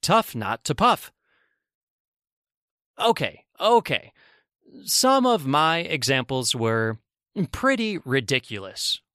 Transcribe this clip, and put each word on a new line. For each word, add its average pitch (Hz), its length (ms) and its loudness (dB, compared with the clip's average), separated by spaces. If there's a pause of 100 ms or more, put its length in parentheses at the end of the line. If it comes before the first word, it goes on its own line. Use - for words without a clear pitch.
Tough 214 320 0
not 110 300 -6
to 147 100 -2
puff. 208 380 0 (1900)
Okay, 220 460 0 (160)
okay. 208 520 2 (720)
Some 262 420 2
of 214 200 2
my 156 320 2
examples 131 760 -2
were 113 440 0 (540)
pretty 233 460 -2
ridiculous 117 1000 -4 (140)